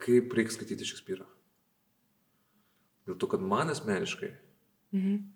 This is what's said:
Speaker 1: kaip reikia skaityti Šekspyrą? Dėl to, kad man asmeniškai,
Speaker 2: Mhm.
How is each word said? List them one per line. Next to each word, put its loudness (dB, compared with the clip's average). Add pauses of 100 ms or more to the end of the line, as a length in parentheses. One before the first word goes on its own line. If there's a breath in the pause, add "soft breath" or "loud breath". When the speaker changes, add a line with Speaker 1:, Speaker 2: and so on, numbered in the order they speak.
Speaker 1:
kaip 6
reikia 2
skaityti -8
Šekspyrą? -8 (1800)
Dėl -6
to, 0
kad 0
man 2
asmeniškai, -2 (580)
Speaker 2:
Mhm. 2 (200)